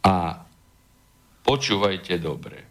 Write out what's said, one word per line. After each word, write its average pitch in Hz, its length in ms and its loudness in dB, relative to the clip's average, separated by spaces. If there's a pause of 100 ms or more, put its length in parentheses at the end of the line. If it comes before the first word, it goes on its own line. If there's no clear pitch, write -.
A 90 400 2 (1000)
počúvajte 98 760 0
dobre. - 480 -8